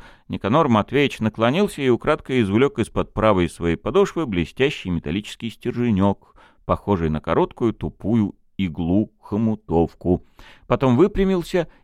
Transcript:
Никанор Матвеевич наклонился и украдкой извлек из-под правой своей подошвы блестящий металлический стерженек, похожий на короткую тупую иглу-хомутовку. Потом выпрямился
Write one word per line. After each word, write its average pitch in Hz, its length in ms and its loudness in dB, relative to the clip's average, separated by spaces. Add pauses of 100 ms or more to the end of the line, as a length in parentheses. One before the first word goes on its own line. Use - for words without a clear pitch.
(280)
Никанор 160 400 0
Матвеевич 123 500 0
наклонился 131 640 -2
и 135 60 0
украдкой 127 540 0
извлек 117 360 2
из-под 98 340 -4
правой 98 380 2
своей 85 240 -2
подошвы 170 500 0
блестящий 107 640 -2
металлический 90 600 -6
стерженек, 107 840 -2 (280)
похожий 85 460 0
на 78 100 -2
короткую 120 520 0
тупую 104 640 -2 (200)
иглу-хомутовку. 90 1700 -2 (440)
Потом 123 280 2
выпрямился 185 720 0 (180)